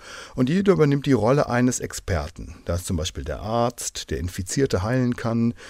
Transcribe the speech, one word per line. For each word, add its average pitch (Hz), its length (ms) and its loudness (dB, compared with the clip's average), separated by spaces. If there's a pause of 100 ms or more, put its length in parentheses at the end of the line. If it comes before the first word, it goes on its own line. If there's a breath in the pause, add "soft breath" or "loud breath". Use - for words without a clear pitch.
(340 loud breath)
und 127 140 2
jeder 196 240 4
übernimmt 143 320 4
die 143 80 4
Rolle 123 380 4
eines 123 300 2
Experten. - 720 -6 (100)
Da 87 120 -2
ist 90 100 -6
zum 95 100 -2
Beispiel 76 280 -4
der 71 180 -8
Arzt, - 680 -2
der 117 100 -2
Infizierte 95 600 -2
heilen 123 340 0
kann, 117 360 0 (180 loud breath)